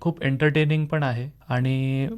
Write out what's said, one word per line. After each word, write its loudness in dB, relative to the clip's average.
खूप -2
एंटरटेनिंग 2
पण -2
आहे. -4
आणि 0